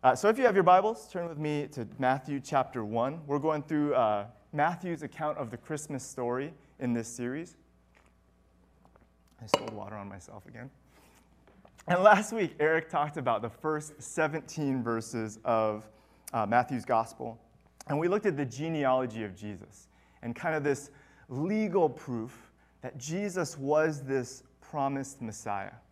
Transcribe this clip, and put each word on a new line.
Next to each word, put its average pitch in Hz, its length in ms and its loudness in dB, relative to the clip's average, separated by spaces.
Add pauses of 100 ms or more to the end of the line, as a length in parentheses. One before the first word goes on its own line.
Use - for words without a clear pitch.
Uh, 127 120 8
so 202 140 2
if 226 80 4
you 262 80 2
have 208 100 6
your 190 80 6
Bibles, 190 440 6
turn 170 220 -6
with 151 80 -10
me 151 340 -2
to 117 160 -6 (100)
Matthew 135 420 0
chapter 131 440 0
one. 120 420 -2
We're 143 140 0
going 151 240 0
through, 147 300 0
uh, 107 320 4 (260)
Matthew's 165 500 -2
account 151 360 -6
of 127 120 -6
the 117 80 -12
Christmas 147 460 -8
story 127 500 -4 (260)
in 123 140 0
this 117 140 -2
series. 131 480 -8 (1900)
I 113 60 -14
spilled 110 260 0
water 101 220 -10
on 101 120 -10
myself 98 380 -16
again. 113 240 -14 (1160)
And 180 160 2
last 208 300 8
week, 208 300 -2
Eric 156 260 4
talked 147 300 -2
about 120 240 0
the 117 80 -4
first 151 520 -6
seventeen 151 800 -2
verses 113 640 -4
of, 107 460 0 (420)
uh, 113 140 0
Matthew's 120 400 2
gospel. 113 520 -2 (500)
And 143 120 0
we 170 80 2
looked 208 180 0
at 165 120 2
the 143 80 0
genealogy 131 800 0
of 95 100 -10
Jesus - 540 -14 (320)
and 117 120 -6
kind 160 220 -2
of 147 80 -2
this 139 280 0 (360)
legal 180 640 2
proof 123 640 -8 (300)
that 127 160 -12
Jesus 170 600 -4
was 151 440 2
this 135 420 -2 (180)
promised 139 600 -4
Messiah. 104 520 -6 (180)